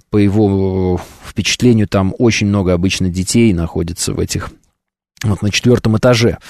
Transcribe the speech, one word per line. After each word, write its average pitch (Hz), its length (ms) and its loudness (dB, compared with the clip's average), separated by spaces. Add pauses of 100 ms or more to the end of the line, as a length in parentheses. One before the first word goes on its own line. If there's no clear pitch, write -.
(120)
по 107 60 -2
его, 95 840 2
э, - 300 -16
впечатлению 110 580 0
там 95 320 0
очень 110 300 0
много 98 240 0
обычно 92 360 -2
детей 95 440 0
находится 85 600 -4
в - 60 -6
этих, - 320 -6 (720)
вот 104 200 -2
на 104 100 -2
четвертом 117 440 2
этаже. 117 420 2 (100)